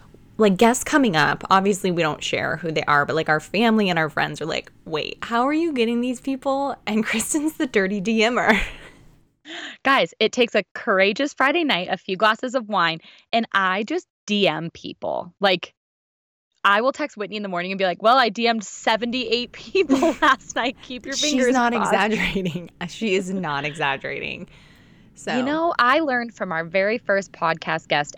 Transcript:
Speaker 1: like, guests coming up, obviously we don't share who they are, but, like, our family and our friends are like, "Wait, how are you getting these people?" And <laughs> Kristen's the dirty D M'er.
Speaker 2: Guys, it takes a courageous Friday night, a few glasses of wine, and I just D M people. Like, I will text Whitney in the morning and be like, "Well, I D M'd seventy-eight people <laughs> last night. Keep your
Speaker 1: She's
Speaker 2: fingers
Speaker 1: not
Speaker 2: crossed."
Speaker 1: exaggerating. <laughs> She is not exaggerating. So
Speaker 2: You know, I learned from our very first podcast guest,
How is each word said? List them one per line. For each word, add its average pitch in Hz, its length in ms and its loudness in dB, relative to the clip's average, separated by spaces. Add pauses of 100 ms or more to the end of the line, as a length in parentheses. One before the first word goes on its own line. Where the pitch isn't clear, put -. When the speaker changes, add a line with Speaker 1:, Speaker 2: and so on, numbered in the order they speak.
(380)
Speaker 1:
like, 202 200 4
guests 233 260 4
coming 262 320 2
up, 143 340 2
obviously 190 420 2
we 170 100 0
don't 151 200 -2
share - 360 -2
who 165 140 -6
they 156 120 -2
are, 143 220 2
but, 135 100 -2
like, 160 140 0
our 156 100 2
family 220 500 2
and 170 80 0
our 156 120 2
friends 147 320 -2
are 151 40 -6
like, - 240 -4 (140)
"Wait, - 380 -6
how 240 260 0
are 294 60 0
you 320 180 0
getting 240 300 0
these 247 180 -4
people?" 269 560 -4 (100)
And 214 200 0
<laughs> - 0 -
Kristen's 294 480 -2
the 302 140 -2
dirty 196 340 0
D 220 280 2
M'er. 220 300 2 (1200)
Speaker 2:
Guys, 254 360 2
it 220 120 2
takes 247 220 0
a 208 100 2 (120)
courageous 208 580 0
Friday 294 300 2
night, 185 260 0
a 185 80 -2
few - 180 -6
glasses 220 380 0
of 240 160 -4
wine, 165 300 2 (340)
and 226 180 0
I 190 320 0
just 311 240 -6 (200)
D 202 200 2
M 160 240 -2
people. - 680 -8
Like, 190 340 0 (920)
I 202 180 4
will 262 100 0
text 294 260 -6
Whitney 202 200 -8
in 208 60 -8
the 196 60 -6
morning 180 220 -4
and 196 80 -4
be 196 40 0
like, 180 200 -2
"Well, 233 140 6
I 240 120 4
D 226 180 -2
M'd 226 160 0
seventy-eight 240 880 -2
people 269 460 0
<laughs> 294 240 0
last 277 340 2
night. 240 280 -2
Keep 247 240 -12
your 269 80 -8
Speaker 1:
She's 294 160 0
Speaker 2:
fingers 254 220 2
Speaker 1:
not 240 200 2
Speaker 2:
crossed." 196 180 0
Speaker 1:
exaggerating. 185 800 -2 (100)
<laughs> 180 80 -8
She 196 280 -2
is 190 160 -2
not 151 340 -4
exaggerating. 143 840 -6 (680)
So - 200 -4
Speaker 2:
You 254 80 2
know, 320 360 0
I 254 220 4
learned 247 340 -2
from 185 160 -6
our 165 120 -2
very 196 360 0
first 196 320 -2
podcast 165 560 -4
guest, 147 300 -2